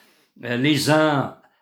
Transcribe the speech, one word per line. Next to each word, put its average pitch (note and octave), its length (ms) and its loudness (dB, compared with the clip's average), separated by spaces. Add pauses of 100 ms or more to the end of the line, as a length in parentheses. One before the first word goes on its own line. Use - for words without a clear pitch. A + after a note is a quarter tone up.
(420)
Les C3 500 0
uns D3+ 460 0 (240)